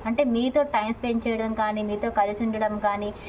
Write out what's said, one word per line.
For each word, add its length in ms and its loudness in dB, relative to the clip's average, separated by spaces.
అంటే 180 2
మీతో 380 2
టైమ్ 320 0
స్పెండ్ 340 -2
చేయడం 260 0
కానీ, 280 0
మీతో 280 -2
కలిసి 340 2
ఉండడం 340 0
కానీ, 340 0